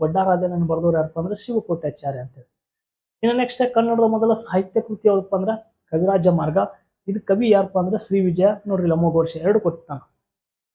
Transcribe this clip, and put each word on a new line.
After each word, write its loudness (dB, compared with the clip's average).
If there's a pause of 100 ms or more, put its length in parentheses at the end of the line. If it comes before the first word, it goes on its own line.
ಒಡ್ಡಾರಾಧನೆಯನ್ನು 0
ಬರ್ದವ್ರು 0
ಯಾರಪ್ಪ -2
ಅಂದ್ರೆ -4
ಶಿವಕೋಟ್ಯಾಚಾರ್ಯ -6
ಅಂತ -14
ಹೇಳಿ. -20 (720)
ಇನ್ನು 2
ನೆಕ್ಸ್ಟ್ -2
ಕನ್ನಡದ 2
ಮೊದಲ 2
ಸಾಹಿತ್ಯ -2
ಕೃತಿ -2
ಯಾವ್ದಪ್ಪ 0
ಅಂದ್ರೆ -2 (340)
ಕವಿರಾಜ 2
ಮಾರ್ಗ. 0 (500)
ಇದು -4
ಕವಿ 2
ಯಾರಪ್ಪ 4
ಅಂದ್ರೆ 0
ಶ್ರೀ -2
ವಿಜಯ. 2 (200)
ನೋಡ್ರಿ, -2
ಇಲ್ಲಿ 2
ಅಮೋಘ 2
ವರ್ಷ 0
ಎರಡು 2
ಕೊಟ್ಟಿರ್ತಾನ, -6 (800)